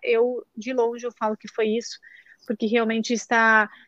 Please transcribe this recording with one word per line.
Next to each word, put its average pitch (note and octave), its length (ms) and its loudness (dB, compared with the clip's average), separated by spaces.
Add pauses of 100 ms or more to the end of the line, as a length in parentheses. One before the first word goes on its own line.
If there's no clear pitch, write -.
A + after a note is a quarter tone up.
eu, A#3+ 420 0 (100)
de A3+ 180 -8
longe, A#3+ 340 -2
eu A#3 100 -6
falo G#3+ 180 -2
que - 120 -20
foi A3 220 -2
isso, A3+ 280 -4 (480)
porque A3+ 220 -6
realmente A3+ 460 0
está, A3 540 4 (200)